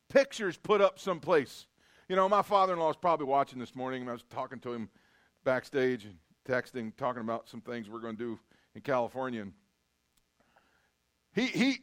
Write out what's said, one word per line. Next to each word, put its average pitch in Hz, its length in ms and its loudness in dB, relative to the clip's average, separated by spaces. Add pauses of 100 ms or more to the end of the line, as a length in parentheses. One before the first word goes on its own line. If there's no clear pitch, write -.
pictures 233 480 2
put 202 240 2
up 190 160 4
someplace. 160 720 0 (420)
You 190 80 0
know, 190 100 6
my 202 140 6
father-in-law 185 500 4
is - 60 -4
probably 160 280 2
watching 135 340 0
this 120 160 -10
morning, 131 260 -6
and 123 80 -8
I 120 40 -4
was 120 160 -12
talking 127 300 -8
to 123 140 -8
him 113 160 -8 (560)
backstage 127 580 0
and 98 140 -18 (280)
texting, 123 520 -4
talking 123 240 -4
about 113 260 -6
some 113 140 -16
things 117 280 -12
we're 113 120 -12
gonna 113 160 -10
do 113 200 -6 (380)
in 98 60 -20
California. 123 600 -2
And 95 120 -12 (1800)
he, 240 120 2
he, 240 380 2